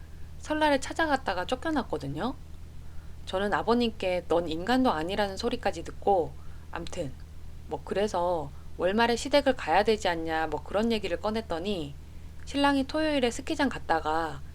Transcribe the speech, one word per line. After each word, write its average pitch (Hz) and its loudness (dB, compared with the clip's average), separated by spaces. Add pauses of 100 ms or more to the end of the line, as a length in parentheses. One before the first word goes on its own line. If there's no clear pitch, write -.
(380)
설날에 302 2
찾아갔다가 269 0
쫓겨났거든요. 208 -2 (920)
저는 196 0
아버님께 185 2
"넌 170 4
인간도 226 4
아니라는 190 0
소리까지 202 -2
듣고", 170 2 (380)
암튼 170 -4 (540)
뭐, - -6
그래서 180 0 (280)
"월말에 226 4
시댁을 277 4
가야 180 4
되지 208 2
않냐?" 160 0
뭐, 147 -4
그런 220 2
얘기를 180 0
꺼냈더니, 180 -2 (520)
신랑이 277 2
토요일에 294 2
스키장 294 0
갔다가 156 0 (140)